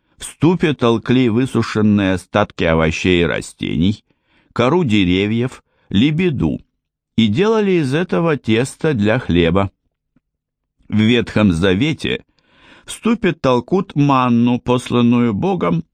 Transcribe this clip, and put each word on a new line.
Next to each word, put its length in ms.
в 80
ступе 500
толкли 540
высушенные 840
остатки 500
овощей 580
и 40
растений – 800
кору 320
деревьев, 800
лебеду, 720
и 100
делали 460
из 200
этого 440
тесто 580
для 240
хлеба. 520
В 80
Ветхом 560
Завете 720
в 80
ступе 400
толкут 640
манну, 640
посланную 760
Богом, 600